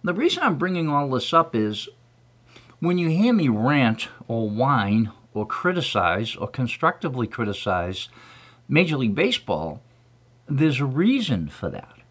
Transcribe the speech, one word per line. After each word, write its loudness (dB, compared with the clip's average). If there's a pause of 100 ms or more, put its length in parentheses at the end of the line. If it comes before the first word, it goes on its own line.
The -2
reason 0
I'm 0
bringing -2
all 0
this -2
up 4
is -2 (920)
when 2
you 0
hear 4
me 4
rant 2 (200)
or -2
whine 2 (220)
or -2
criticize 0
or -6
constructively -2
criticize -4 (600)
Major 2
League 0
Baseball, -2 (680)
there's 2
a 0
reason 0
for -8
that. -12 (160)